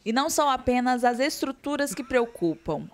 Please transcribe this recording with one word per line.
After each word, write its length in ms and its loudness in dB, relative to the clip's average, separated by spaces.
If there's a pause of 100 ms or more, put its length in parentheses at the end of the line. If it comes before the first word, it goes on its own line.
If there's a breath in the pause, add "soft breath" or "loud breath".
E 80 -2
não 180 0
são 180 2
apenas 560 2
as 140 2
estruturas 760 -2
que 80 -6
preocupam. 920 -2